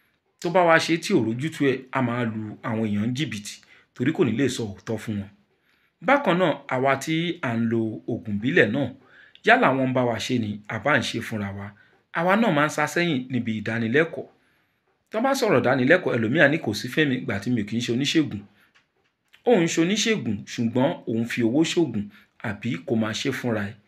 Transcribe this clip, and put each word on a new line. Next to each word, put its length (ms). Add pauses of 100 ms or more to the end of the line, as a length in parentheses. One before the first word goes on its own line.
(420)
Tó 80
bá 140
wá 140
ṣe 200
tí 140
ò 100
rójútu 420
ẹ̀, 140 (100)
a 140
máa 240
lu 160 (180)
àwọn 260
èèyàn 280
jìbìtì, 420 (360)
torí 200
kò 120
ní 80
lè 160
sọ 160
òótọ́ 340
fún 200
wọn. 120 (720)
Bákan 360
náà, 160 (120)
àwa 300
tí 200 (220)
à 140
ń 140
lo 140 (240)
ògùn 320
ìbílẹ̀ 340
náà, 180 (520)
yálà 300
wọ́n 200
ń 40
bá 100
wa 140
ṣe 200
ni, 120 (140)
a 160
bá 140
ń 80
ṣe 200
fúnra 300
wa, 160 (460)
àwa 220
náà 160
máa 160
ń 20
sá 160
sẹ́yìn 420
níbi 300
ìdánilẹ́kọ̀ọ́. 720 (840)
Tán 100
bá 100
sọ̀rọ̀ 280
ìdánilẹ́kọ̀ọ́, 520
ẹlòmíì 280
á 80
ní, 100
"Kò 140
sí 140
fẹ́mi, 300
ìgbà 220
tí 100
mi 120
ò 40
kì 120
í 40
ṣe 120
oníṣègùn." 480 (1000)
Ó 120
ń 140
ṣe 140
oníṣègùn, 640
ṣùgbọ́n 440 (140)
òun 220
fi 180
owó 200
ṣògùn, 400 (340)
àbí 400
kò 180
máa 180
ṣe 180
fúnra 320
ẹ̀. 120 (120)